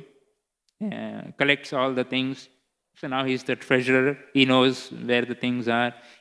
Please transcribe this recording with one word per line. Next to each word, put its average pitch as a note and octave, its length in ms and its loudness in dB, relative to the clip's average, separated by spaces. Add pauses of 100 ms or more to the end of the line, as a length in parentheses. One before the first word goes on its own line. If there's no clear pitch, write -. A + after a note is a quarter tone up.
(840)
uh, A2 540 -10
collects C#3+ 380 0
all C3 180 0
the B2+ 120 -2
things. C3 440 -6 (460)
So - 120 -14
now C3+ 200 -2
he's C3 160 -2
the B2+ 140 -4
treasurer, C3 600 2 (160)
he C3+ 140 6
knows B2+ 440 4
where A#2+ 360 0
the A#2+ 80 -6
things B2 340 -4
are, A#2+ 240 0 (280)